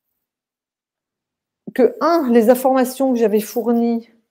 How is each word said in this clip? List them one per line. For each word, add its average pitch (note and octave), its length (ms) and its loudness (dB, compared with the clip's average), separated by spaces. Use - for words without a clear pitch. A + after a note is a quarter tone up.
que, - 260 0
un, D#4 300 0
les A#3 220 4
informations C4 600 0
que A#3+ 80 -2
j'avais G#3+ 200 0
fournies A#3 680 -4